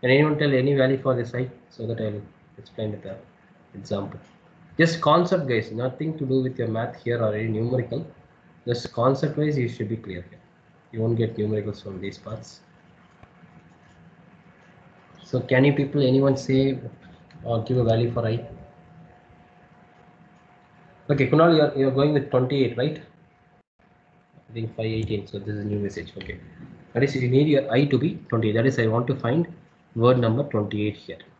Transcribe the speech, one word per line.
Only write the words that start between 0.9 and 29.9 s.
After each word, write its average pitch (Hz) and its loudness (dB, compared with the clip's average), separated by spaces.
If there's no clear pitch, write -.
for 135 0
this 120 -6
I, 127 -4
so 113 -12
that 110 -6
I'll 104 -6
explain - -10
with 98 -12
the 95 -14
example? 101 -8
Just 160 4
concept, 165 2
guys, 113 0
nothing 131 -6
to 139 -6
do 131 2
with 127 -6
your 113 -4
math 113 -6
here 120 -2
or 107 0
any 110 -4
numerical. 117 -2
Just - -6
concept 135 0
wise, 151 0
you 123 -2
should 107 -6
be 110 -4
clear 92 -12
here. - -20
You 113 -8
won't 113 0
get 113 -2
numericals 104 -4
from 95 -12
these 98 -10
parts. - -16
So 127 -4
can 127 4
you 143 6
people, 143 0
anyone 135 4
say 135 0
or 117 0
give 127 0
a - 2
value 113 2
for 113 -2
I. - -2
Okay, 135 2
Kunal, 160 8
you're, 147 4
you're 135 2
going 147 4
with 143 0
twenty-eight, 127 0
right? 147 -2
I - -20
think 113 -8
five 113 -4
eighteen, 104 -4
so 101 -10
this 104 -8
is 104 -6
a 101 -6
new 104 -2
message. 95 -6
Okay. 90 -12
That 120 2
is, 139 0
you 123 0
need 147 6
your 139 2
I 143 6
to 139 2
be 170 0
twenty-eight. 110 0
That 135 2
is, 131 0
I 113 2
want 117 0
to - -2
find 151 0